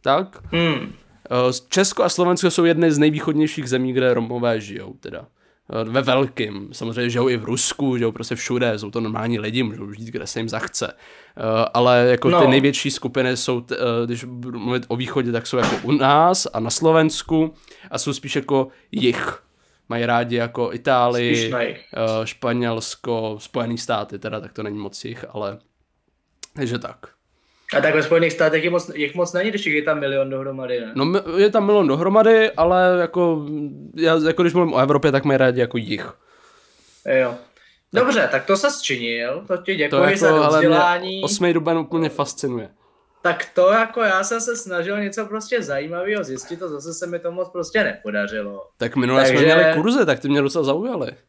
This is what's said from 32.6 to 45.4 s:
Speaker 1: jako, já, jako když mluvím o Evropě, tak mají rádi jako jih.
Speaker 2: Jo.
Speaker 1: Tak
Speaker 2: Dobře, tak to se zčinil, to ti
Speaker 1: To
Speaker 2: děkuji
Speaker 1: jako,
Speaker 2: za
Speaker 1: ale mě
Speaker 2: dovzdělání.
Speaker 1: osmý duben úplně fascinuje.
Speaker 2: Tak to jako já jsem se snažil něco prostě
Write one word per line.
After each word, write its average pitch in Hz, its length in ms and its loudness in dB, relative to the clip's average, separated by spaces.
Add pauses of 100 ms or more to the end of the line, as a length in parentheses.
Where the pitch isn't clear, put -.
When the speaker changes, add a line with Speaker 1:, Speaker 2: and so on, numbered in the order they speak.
Speaker 1:
jako, 165 460 0 (500)
já, 160 200 4 (100)
jako 165 160 2
když 170 120 2
mluvím 175 200 2
o 104 40 2
Evropě, 139 340 4
tak 135 120 2
mají 139 140 4
rádi 127 220 4
jako 120 180 0
jih. 104 340 -6 (1080)
Speaker 2:
Jo. 123 100 0 (600)
Speaker 1:
Tak 226 120 2
Speaker 2:
Dobře, 233 280 2
tak 131 140 -2
to 196 100 4
se 277 140 2
zčinil, 120 760 -4
to 180 100 -2
ti 180 160 -6
Speaker 1:
To 180 60 -2
Speaker 2:
děkuji 143 260 2
Speaker 1:
jako, - 120 4
Speaker 2:
za 165 140 4
Speaker 1:
ale 156 80 4
mě 156 300 4
Speaker 2:
dovzdělání. 175 560 2
Speaker 1:
osmý 175 280 0
duben 165 260 0
úplně 165 300 -2
fascinuje. 127 600 -6 (540)
Speaker 2:
Tak 170 320 -2
to 185 180 6
jako 226 300 0
já 196 220 2
jsem 233 160 -2
se 226 160 -4
snažil 190 440 -4
něco 202 260 -6
prostě 214 360 -4